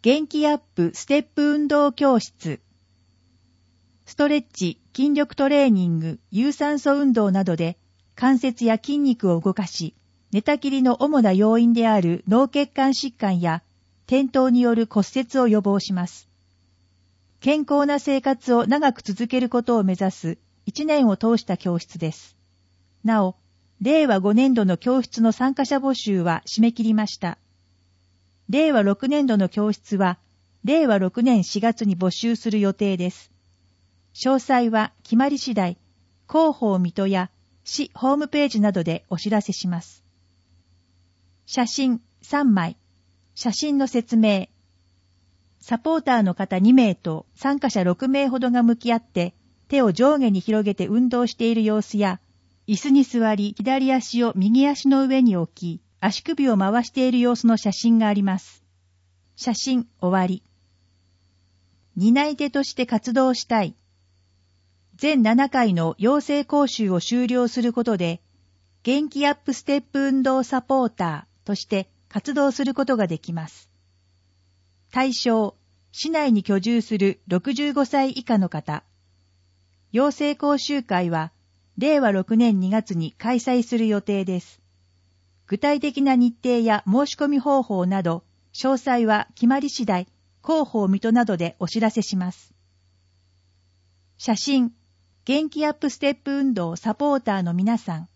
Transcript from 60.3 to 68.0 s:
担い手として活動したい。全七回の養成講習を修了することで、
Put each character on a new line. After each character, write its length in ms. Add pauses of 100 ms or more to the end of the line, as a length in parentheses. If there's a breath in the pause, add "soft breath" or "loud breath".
担 320
い 100
手 120
と 140
し 120
て 100
活 280
動 200
し 120
た 180
い。 120 (1200)
全 260
七 280
回 240
の 240
養 240
成 240
講 220
習 240
を 80
修 280
了 200
す 140
る 120
こ 100
と 140
で、 240 (640)